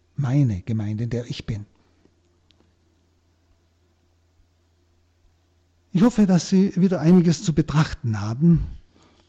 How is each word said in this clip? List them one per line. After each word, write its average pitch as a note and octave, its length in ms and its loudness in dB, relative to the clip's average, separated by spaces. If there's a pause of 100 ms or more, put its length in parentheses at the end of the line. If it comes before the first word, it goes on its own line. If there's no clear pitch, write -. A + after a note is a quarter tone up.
(160)
meine B2+ 460 -2
Gemeinde, G#2+ 420 -6
in A#2 60 -6
der A#2+ 180 -8
ich - 160 -12
bin. G2+ 220 -12 (4000)
Ich E3+ 100 2
hoffe, G#3+ 240 4
dass F3+ 220 2
Sie G3 260 2
wieder F3+ 260 0
einiges E3+ 440 4
zu F#3 80 -2
betrachten C3+ 680 -2
haben. C3+ 460 2 (640)